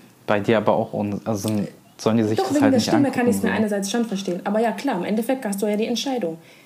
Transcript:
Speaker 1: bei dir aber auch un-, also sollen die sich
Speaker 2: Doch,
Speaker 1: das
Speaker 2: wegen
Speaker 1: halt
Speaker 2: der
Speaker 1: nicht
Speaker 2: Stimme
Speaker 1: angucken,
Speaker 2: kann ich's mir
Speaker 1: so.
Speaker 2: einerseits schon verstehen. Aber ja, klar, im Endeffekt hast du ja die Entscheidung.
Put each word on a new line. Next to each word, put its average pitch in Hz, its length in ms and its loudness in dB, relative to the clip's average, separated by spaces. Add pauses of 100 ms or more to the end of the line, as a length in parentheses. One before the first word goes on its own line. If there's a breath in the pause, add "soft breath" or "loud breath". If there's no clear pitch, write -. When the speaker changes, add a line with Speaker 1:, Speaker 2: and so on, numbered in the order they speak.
(280 loud breath)
Speaker 1:
bei 107 100 2
dir 107 200 4
aber 107 160 2
auch 113 200 -2
un-, 104 300 -4
also 110 260 -2 (480)
sollen 110 180 2
die 113 80 4
sich 107 140 0
Speaker 2:
Doch, 392 80 0
Speaker 1:
das 277 80 -2
Speaker 2:
wegen 294 100 4
Speaker 1:
halt - 80 8
Speaker 2:
der 254 60 4
Speaker 1:
nicht 208 100 0
Speaker 2:
Stimme 285 200 4
Speaker 1:
angucken, 247 120 -4
Speaker 2:
kann 240 100 2
ich's 196 120 0
mir 220 80 0
Speaker 1:
so. 190 40 0
Speaker 2:
einerseits 202 360 -2
schon 233 160 -2
verstehen. 190 380 -4
Aber 208 140 0
ja, 226 140 2
klar, 262 240 -4
im 175 80 -4
Endeffekt 233 400 -2
hast 202 160 -4
du 214 60 0
ja 208 100 0
die 214 100 0
Entscheidung. 233 520 -4 (260 loud breath)